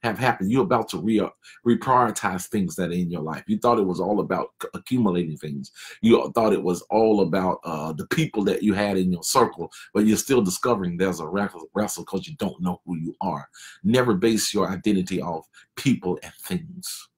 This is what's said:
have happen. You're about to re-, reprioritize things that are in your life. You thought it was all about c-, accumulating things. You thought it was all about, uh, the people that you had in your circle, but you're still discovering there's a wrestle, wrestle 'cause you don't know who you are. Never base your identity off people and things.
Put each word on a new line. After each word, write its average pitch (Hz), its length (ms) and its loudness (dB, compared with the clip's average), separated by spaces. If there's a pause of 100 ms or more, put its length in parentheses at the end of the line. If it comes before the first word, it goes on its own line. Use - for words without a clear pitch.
have 110 160 -2
happen. 117 320 0
You're 127 120 4
about 113 280 0
to 92 80 -6
re-, 104 280 2 (400)
reprioritize 117 800 2
things 95 280 -2
that 87 140 -2
are - 20 -4
in 87 180 -2
your 82 120 -6
life. 80 260 -8
You 107 100 0
thought 120 200 4
it - 80 2
was 90 120 -2
all 95 220 0
about - 300 -2 (120)
c-, - 120 -10
accumulating 87 640 0
things. 71 340 -10 (300)
You 113 320 6
thought 110 180 4
it 95 100 2
was 90 200 -2
all 107 400 4
about, 92 420 0
uh, 80 300 -6
the - 140 -8
people 143 360 0
that 95 180 0
you 104 120 4
had 101 240 0
in 92 120 2
your 87 140 -2
circle, - 480 2 (220)
but 107 100 4
you're 107 140 4
still 127 240 2
discovering 90 560 0
there's 90 220 0
a 80 60 -6
wrestle, 90 480 -4
wrestle 101 300 -2
'cause 92 240 -8
you 78 80 -12
don't 95 240 -6
know 90 240 -4
who 87 120 -6
you 82 260 -6
are. 76 260 -6 (340)
Never 120 300 4
base 107 400 2
your 98 160 0
identity 95 540 -2
off 80 260 -8 (280)
people 92 460 0
and - 120 -18 (100)
things. - 720 -8